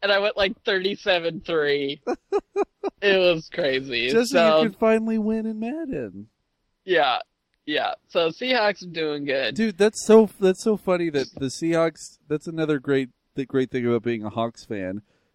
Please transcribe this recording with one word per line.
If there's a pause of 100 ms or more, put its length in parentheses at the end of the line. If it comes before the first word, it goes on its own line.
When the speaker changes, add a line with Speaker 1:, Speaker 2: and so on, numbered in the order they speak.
Speaker 1:
And
I
went,
like,
thirty-seven
three.
Speaker 2:
<laughs> (920)
Speaker 1:
It
was
crazy.
Speaker 2:
Jesse,
Speaker 1:
So,
Speaker 2:
you
could
finally
win
in
Madden. (580)
Speaker 1:
yeah. (460)
Yeah. (160)
So
Seahawks
are
doing
good.
Speaker 2:
Dude,
that's
so, (120)
that's
so
funny
that
the
Seahawks, (100)
that's
another
great, (260)
the
great
thing
about
being
a
Hawks
fan (320)